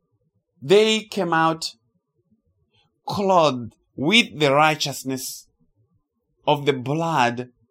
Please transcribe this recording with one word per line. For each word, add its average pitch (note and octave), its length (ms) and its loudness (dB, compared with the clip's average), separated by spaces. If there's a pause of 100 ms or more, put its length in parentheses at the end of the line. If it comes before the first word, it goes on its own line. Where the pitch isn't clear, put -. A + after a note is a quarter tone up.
(600)
They G#3+ 400 2
came F#3 320 -6
out D#3+ 420 -2 (1300)
clothed D#3 680 0 (220)
with F#3+ 420 2
the C#3+ 140 4
righteousness C#3+ 960 -2 (960)
of C#3 200 0
the C#3+ 60 2
blood B2+ 800 -2 (200)